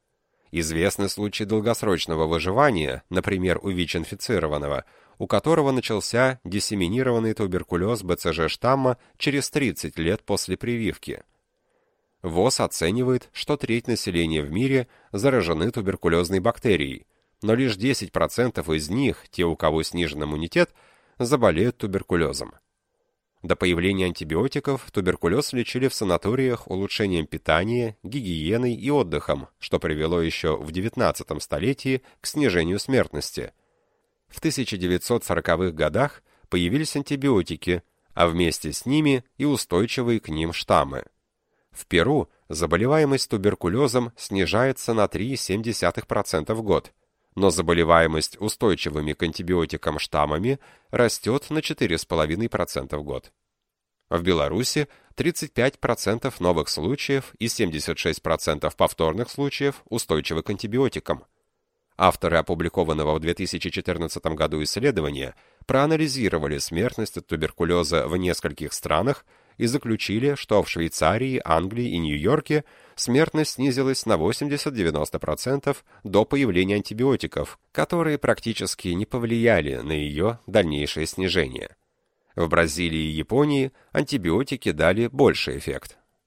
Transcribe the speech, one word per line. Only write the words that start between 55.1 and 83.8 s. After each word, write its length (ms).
тридцать 380
пять 260
процентов 600
новых 300
случаев 680
и 100
семьдесят 500
шесть 260
процентов 520
повторных 540
случаев 580
устойчивы 560
к 60
антибиотикам. 720
Авторы 420
опубликованного 760
в 60
две 140
тысячи 360
четырнадцатом 640
году 280
исследования 720
проанализировали 920
смертность 600
от 100
туберкулёза 800
в 100
нескольких 560
странах 520
и 80
заключили, 720
что 280
в 60
Швейцарии, 720
Англии 460
и 80
Нью-Йорке 640
смертность 600
снизилась 500
на 100
восемьдесят-девяносто 1040
процентов 640
до 180
появления 520
антибиотиков, 840
которые 440
практически 720
не 180
повлияли 720
на 160
её 560
дальнейшее 580
снижение. 720
В 100
Бразилии 600
и 80
Японии 560